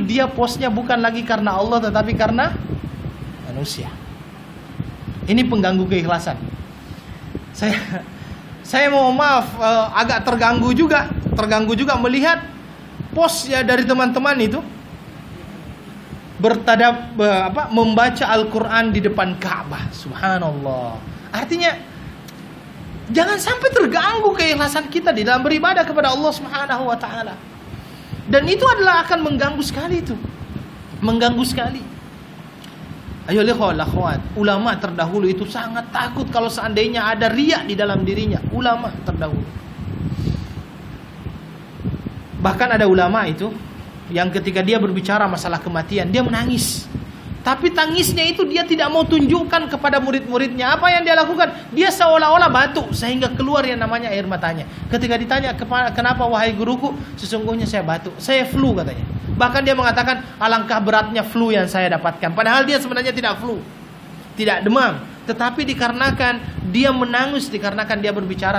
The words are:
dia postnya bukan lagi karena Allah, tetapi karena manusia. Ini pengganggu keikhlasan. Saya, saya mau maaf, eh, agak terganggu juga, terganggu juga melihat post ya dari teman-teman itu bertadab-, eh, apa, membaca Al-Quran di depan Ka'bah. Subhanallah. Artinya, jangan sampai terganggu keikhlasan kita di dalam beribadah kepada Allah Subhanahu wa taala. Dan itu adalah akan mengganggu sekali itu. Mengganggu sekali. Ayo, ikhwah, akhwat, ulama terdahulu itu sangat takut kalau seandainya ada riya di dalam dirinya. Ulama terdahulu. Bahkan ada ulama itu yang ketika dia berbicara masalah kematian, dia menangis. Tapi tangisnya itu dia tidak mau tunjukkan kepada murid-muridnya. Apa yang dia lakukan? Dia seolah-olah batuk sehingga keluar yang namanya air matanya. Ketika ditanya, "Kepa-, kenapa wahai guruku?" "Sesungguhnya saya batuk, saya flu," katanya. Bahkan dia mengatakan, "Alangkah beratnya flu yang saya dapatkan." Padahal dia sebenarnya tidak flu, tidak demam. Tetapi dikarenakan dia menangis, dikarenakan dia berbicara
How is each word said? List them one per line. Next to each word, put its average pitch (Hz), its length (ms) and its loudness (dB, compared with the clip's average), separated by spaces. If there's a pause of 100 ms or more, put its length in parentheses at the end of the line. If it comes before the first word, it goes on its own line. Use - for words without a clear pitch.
dia 254 240 2
postnya 240 400 0
bukan 233 320 0
lagi 233 240 0
karena 208 320 0
Allah, 220 320 2
tetapi 214 320 2
karena 233 320 2 (1080)
manusia. 147 320 -6 (1400)
Ini 233 240 4
pengganggu 185 400 2
keikhlasan. 170 480 0 (1120)
Saya, 208 240 -2 (880)
saya 277 320 2
mau 269 160 6
maaf, 262 480 4
eh, 226 280 4 (120)
agak 233 240 2
terganggu 233 480 2
juga, 302 400 4 (240)
terganggu 214 400 2
juga 262 240 2
melihat 277 400 2 (720)
post 320 400 2
ya 262 160 2
dari 247 160 4
teman-teman 254 560 2
itu 226 240 0 (1800)
bertadab-, 233 800 4
eh, 202 320 4
apa, 294 240 -2
membaca 226 560 4
Al-Quran 220 640 2
di 202 80 0
depan 190 400 0
Ka'bah. 147 480 -6
Subhanallah. 139 1040 -4 (400)
Artinya, 330 400 0 (1400)
jangan 370 320 2
sampai 494 320 2
terganggu 403 640 4
keikhlasan 294 480 2
kita 339 240 0
di 214 160 2
dalam 254 160 4
beribadah 320 400 4
kepada 294 320 2
Allah 294 160 2
Subhanahu 277 560 -4
wa 233 100 0
taala. 233 380 -8 (920)
Dan 277 180 6
itu 415 240 2
adalah 370 320 6
akan 349 240 0
mengganggu 285 400 0
sekali 339 320 -4
itu. 254 160 -6 (880)
Mengganggu 240 400 2
sekali. - 560 -4 (1300)
Ayo, 208 160 4
ikhwah, 220 320 2
akhwat, 156 640 -2
ulama 208 400 2
terdahulu 180 480 0
itu 190 160 0
sangat 233 480 -8
takut 247 400 -2
kalau 233 160 2
seandainya 220 640 0
ada 220 160 2
riya 294 320 2
di 202 160 -4
dalam 202 240 2
dirinya. 196 400 0 (160)
Ulama 240 320 0 (160)
terdahulu. 160 400 -4 (3000)
Bahkan 190 280 2 (120)
ada 208 80 6
ulama 185 400 4
itu 180 240 -4 (560)
yang 175 240 0
ketika 190 320 0
dia 220 160 4
berbicara 196 480 2
masalah 170 320 -2
kematian, 175 480 -2
dia 247 160 2
menangis. 240 640 0 (560)
Tapi 269 240 2
tangisnya 330 560 2
itu 359 240 0
dia 330 160 0
tidak 311 240 2
mau 320 160 4
tunjukkan 311 720 2
kepada 277 240 2
murid-muridnya. 254 800 0
Apa 349 160 6
yang 339 80 2
dia 330 80 4
lakukan? 320 640 2
Dia 370 160 4
seolah-olah 320 560 6
batuk 269 480 2
sehingga 247 400 0
keluar 277 240 2
yang 254 160 0
namanya 226 320 -2
air 202 160 -2
matanya. 165 400 -4 (240)
Ketika 233 320 0
ditanya, 262 320 0
"Kepa-, 240 400 0
kenapa 247 320 2
wahai 226 320 2
guruku?" 254 400 -2 (240)
"Sesungguhnya 220 480 -2
saya 196 160 -2
batuk, 165 320 -4
saya 262 320 2
flu," 269 240 2
katanya. 147 320 -2 (340)
Bahkan 247 240 4
dia 269 160 4
mengatakan, 247 640 0
"Alangkah 226 400 2
beratnya 214 400 2
flu 226 320 2
yang 185 160 2
saya 180 240 2
dapatkan." 165 400 -2
Padahal 226 320 4
dia 285 160 2
sebenarnya 254 320 -2
tidak 233 240 -2
flu, 214 240 -6 (720)
tidak 202 320 2
demam. 220 320 4 (320)
Tetapi 247 320 -2
dikarenakan 247 1120 0
dia 269 160 6
menangis, 262 560 0
dikarenakan 208 560 -2
dia 208 80 0
berbicara 196 480 -2